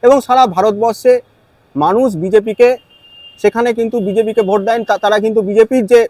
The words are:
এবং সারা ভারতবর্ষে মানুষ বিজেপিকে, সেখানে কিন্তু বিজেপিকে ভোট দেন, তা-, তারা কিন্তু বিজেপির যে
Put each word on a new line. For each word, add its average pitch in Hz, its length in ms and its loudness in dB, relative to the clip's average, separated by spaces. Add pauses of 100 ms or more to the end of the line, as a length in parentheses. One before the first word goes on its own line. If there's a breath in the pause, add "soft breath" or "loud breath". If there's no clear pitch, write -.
এবং 254 140 4 (100)
সারা 254 160 2 (140)
ভারতবর্ষে 220 560 0 (640)
মানুষ 196 320 0 (140)
বিজেপিকে, 214 460 0 (760)
সেখানে 226 260 -2 (100)
কিন্তু 233 180 -4 (100)
বিজেপিকে 220 420 -2
ভোট 202 200 0
দেন, 233 200 -2
তা-, 202 160 -2
তারা 208 200 0
কিন্তু 220 240 0
বিজেপির 220 440 2
যে 233 180 6